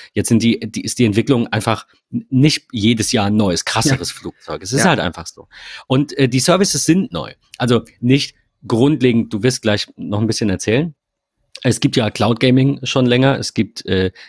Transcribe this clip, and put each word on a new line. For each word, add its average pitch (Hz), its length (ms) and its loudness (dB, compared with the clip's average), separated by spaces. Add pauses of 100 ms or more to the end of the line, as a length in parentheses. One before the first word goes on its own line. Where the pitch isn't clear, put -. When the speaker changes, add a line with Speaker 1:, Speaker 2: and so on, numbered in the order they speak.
(140)
Speaker 1:
jetzt 104 160 -2
sind 113 120 4
die, 117 200 2
die, 110 200 -8
ist - 160 -6
die 123 80 4
Entwicklung 117 400 2
einfach 107 400 -2 (260)
n-, - 200 -6
nicht 135 400 2
jedes 110 400 0
Jahr 104 160 2
ein 104 80 0
neues, 98 280 2
krasseres 117 460 -2
Speaker 2:
Ja. - 60 -12
Speaker 1:
Flugzeug. - 480 -12
Es 101 100 -10
ist 143 60 0
Speaker 2:
Ja. 180 100 4
Speaker 1:
halt 135 100 2
einfach 87 280 -6
so. - 200 -20 (380)
Und, 143 320 -2
äh, 135 100 2
die 131 120 0
Services 175 460 0
sind 180 260 2
neu. 80 220 -8 (260)
Also 120 240 2 (160)
nicht 131 340 0 (320)
grundlegend, 123 640 2
du 104 120 -6
wirst 127 180 0
gleich 104 240 0 (100)
noch 98 260 -4
ein 110 60 0
bisschen 110 220 -2
erzählen. 120 460 -2 (680)
Es 123 160 0
gibt 139 160 -4
ja 113 140 0
Cloud 113 300 -2
Gaming 131 440 2
schon 131 220 0
länger. 123 320 2
Es - 160 -8
gibt, - 320 -4
äh, 92 240 0 (200)